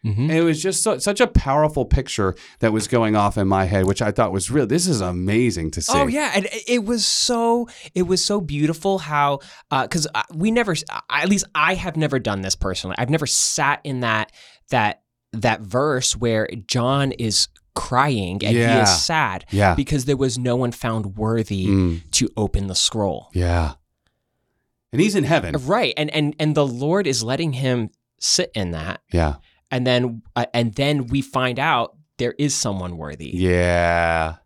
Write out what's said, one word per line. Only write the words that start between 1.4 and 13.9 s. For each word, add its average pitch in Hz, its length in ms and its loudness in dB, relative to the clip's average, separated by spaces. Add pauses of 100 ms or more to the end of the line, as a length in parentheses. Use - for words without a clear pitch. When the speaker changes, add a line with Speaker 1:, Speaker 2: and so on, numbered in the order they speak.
Speaker 2:
picture 104 500 0 (240)
that 110 120 2
was 107 160 0
going 113 280 2
off 101 220 2
in 98 100 2
my 95 180 2
head, 92 220 2
which 98 140 0
I 104 100 0
thought 101 200 0
was 98 200 -4
real. 131 160 2
This 170 200 0
is 123 140 0
amazing 90 720 0
to 85 100 -6
see. - 160 -2
Speaker 1:
Oh, - 100 4
yeah. 277 280 -2
And 190 100 0
it, 214 220 -8
it 233 180 0
was 226 200 -2
so, 233 640 0 (280)
it 180 80 2
was 180 200 0
so 208 160 0
beautiful 160 600 0
how, 143 400 0 (320)
uh, 131 160 0
'cause, 160 260 -2
uh, 110 80 0 (120)
we 180 180 0
never, 226 220 0
s-, 147 100 -4 (260)
I, 147 140 0
at 185 60 0
least 196 160 2 (100)
I 160 200 2
have 170 220 -6
never 139 220 0
done 101 220 -4
this 95 140 -4
personally. 92 440 -6
I've 120 100 -2
never 156 160 0
sat - 580 0
in 131 180 -6